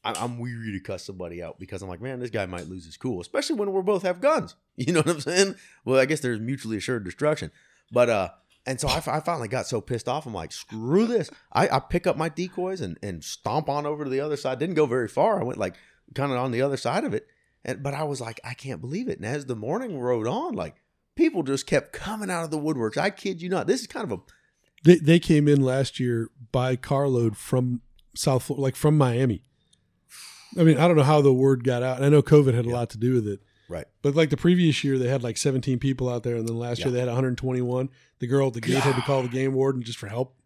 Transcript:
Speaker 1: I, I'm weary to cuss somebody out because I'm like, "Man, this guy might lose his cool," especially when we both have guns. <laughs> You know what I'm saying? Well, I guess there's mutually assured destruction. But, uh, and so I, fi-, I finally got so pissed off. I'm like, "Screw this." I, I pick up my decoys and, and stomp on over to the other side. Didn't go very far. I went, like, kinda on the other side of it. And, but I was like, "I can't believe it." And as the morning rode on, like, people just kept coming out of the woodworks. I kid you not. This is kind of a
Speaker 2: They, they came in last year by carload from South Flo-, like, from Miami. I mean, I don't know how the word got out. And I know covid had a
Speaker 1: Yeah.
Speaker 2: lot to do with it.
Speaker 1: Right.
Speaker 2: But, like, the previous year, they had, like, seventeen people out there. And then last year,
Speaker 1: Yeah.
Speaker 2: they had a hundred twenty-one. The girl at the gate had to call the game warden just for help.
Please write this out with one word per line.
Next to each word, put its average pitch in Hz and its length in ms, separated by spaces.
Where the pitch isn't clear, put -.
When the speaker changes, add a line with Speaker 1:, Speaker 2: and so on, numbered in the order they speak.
Speaker 1:
I, 110 100
I'm 120 260
weary 117 340
to 95 80
cuss 95 240
somebody 87 360
out 82 160
because 92 240
I'm 98 80
like, 90 120
"Man, 127 180
this 123 100
guy 104 180
might 87 200
lose 90 180
his 82 120
cool," 110 240
especially 277 340
when 202 160
we 190 100
both 190 220
have 180 160
guns. 277 360
<laughs> - 100
You 123 160
know 175 100
what 151 80
I'm 165 120
saying? 190 340
Well, 131 140
I 131 60
guess 147 140
there's 123 220
mutually 113 360
assured 110 280
destruction. 143 440
But, 120 180
uh, 98 200
and 131 160
so 151 80
I, 135 100
fi-, 143 180
I - 40
finally 151 260
got 120 200
so 117 140
pissed 120 280
off. 143 160
I'm 120 80
like, 82 180
"Screw 127 560
this." 220 220
I, - 160
I 135 100
pick - 280
up 156 100
my 160 100
decoys 180 540
and, 90 200
and 90 220
stomp 139 460
on 147 160
over 147 180
to 139 60
the 131 100
other 147 180
side. 131 220
Didn't 170 160
go 151 100
very 120 220
far. 202 320
I - 40
went, 123 160
like, 92 160
kinda 135 200
on 127 160
the 117 100
other 139 160
side 165 260
of 269 120
it. 220 100
And, - 160
but 139 140
I 151 80
was 143 180
like, 113 220
"I 117 100
can't 127 280
believe 170 260
it." - 100
And - 80
as 139 220
the 123 80
morning 165 440
rode 120 280
on, 277 260
like, 82 220
people 311 280
just 135 240
kept - 260
coming 208 380
out 170 120
of 160 80
the 156 60
woodworks. 147 400
I 165 140
kid 185 320
you 180 60
not. 180 180
This 247 140
is 240 60
kind 175 240
of 95 80
a - 20
Speaker 2:
They, 170 140
they 165 220
came 151 280
in 143 140
last 131 380
year 117 300
by 131 240
carload 127 640
from 127 440
South 131 280
Flo-, 135 140
like, 135 180
from 156 220
Miami. 123 460
I 175 60
mean, 160 140
I 160 100
don't 175 100
know 151 60
how 151 180
the 139 120
word 131 300
got 123 200
out. 127 140
And 135 80
I 143 40
know 147 120
covid 143 320
had 117 120
a 117 40
Speaker 1:
Yeah. 120 60
Speaker 2:
lot 120 160
to - 60
do 120 160
with 113 140
it. 101 140
Speaker 1:
Right. 82 160
Speaker 2:
But, 143 140
like, 160 140
the 143 80
previous 175 460
year, 135 160
they 127 80
had, 127 160
like, 117 140
seventeen 131 420
people 135 300
out 120 140
there. 120 120
And 113 120
then 117 100
last 120 220
year, - 100
Speaker 1:
Yeah. 123 40
Speaker 2:
they 123 60
had 123 80
a 117 80
hundred 127 220
twenty-one. 127 520
The 127 80
girl 135 200
at 123 60
the 117 80
gate 113 160
had 135 180
to 123 60
call 135 220
the 123 60
game 131 240
warden 131 280
just 117 160
for - 100
help. 120 280